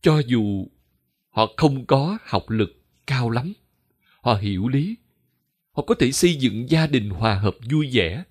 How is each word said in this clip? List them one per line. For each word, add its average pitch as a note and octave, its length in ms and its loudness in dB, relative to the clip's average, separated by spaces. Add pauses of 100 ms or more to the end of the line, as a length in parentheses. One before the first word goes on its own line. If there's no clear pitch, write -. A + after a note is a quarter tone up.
Cho D#3 260 4
dù G#2 400 0 (600)
họ A2 280 0
không C3+ 280 2
có D3+ 380 0
học - 260 -6
lực A2 340 -2 (240)
cao B2+ 220 0
lắm, B2 240 -4 (680)
họ A#2+ 140 2
hiểu G2+ 320 -2
lý, D3 280 -2 (760)
họ C#3+ 160 -6
có A#3+ 120 2
thể C3 120 2
xây F3 240 2
dựng B2 340 -2
gia D#3+ 180 2
đình B2 220 0
hòa G2+ 260 0
hợp G2 200 0 (160)
vui D3+ 220 0
vẻ. G2+ 380 0